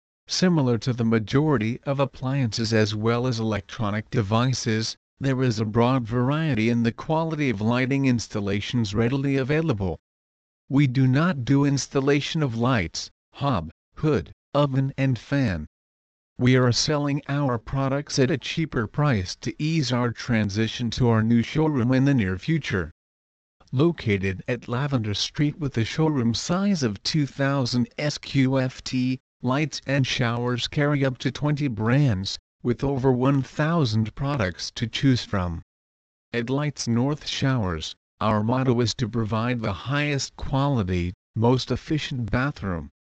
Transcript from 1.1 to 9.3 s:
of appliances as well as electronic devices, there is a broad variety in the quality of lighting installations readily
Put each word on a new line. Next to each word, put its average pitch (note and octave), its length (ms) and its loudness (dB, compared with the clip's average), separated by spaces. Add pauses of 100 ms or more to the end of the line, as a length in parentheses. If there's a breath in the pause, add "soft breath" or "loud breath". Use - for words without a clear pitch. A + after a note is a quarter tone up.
of C#3 160 -2
appliances B2+ 720 -2
as G#2+ 200 4
well A#2 340 0
as A#2 120 -2
electronic G#2+ 680 -4
devices, A2+ 880 0 (200)
there C3 240 -2
is A#2+ 200 0
a A2+ 40 0
broad A#2+ 400 2
variety B2 640 0
in A#2 140 2
the A2+ 80 2
quality D#3+ 580 -2
of G2+ 120 -2
lighting B2+ 440 2
installations G#2 880 -2
readily C3+ 440 0